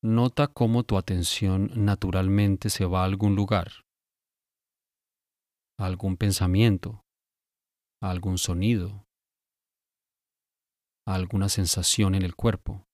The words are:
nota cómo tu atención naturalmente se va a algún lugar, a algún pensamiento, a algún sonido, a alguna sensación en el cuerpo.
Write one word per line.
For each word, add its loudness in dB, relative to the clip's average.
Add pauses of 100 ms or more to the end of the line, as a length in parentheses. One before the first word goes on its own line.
nota 2
cómo 0
tu 0
atención -2
naturalmente 0
se -2
va 0
a 2
algún 2
lugar, 0 (2000)
a -2
algún -2
pensamiento, 2 (1000)
a -2
algún -2
sonido, -2 (2000)
a -2
alguna -2
sensación 0
en 2
el -4
cuerpo. -4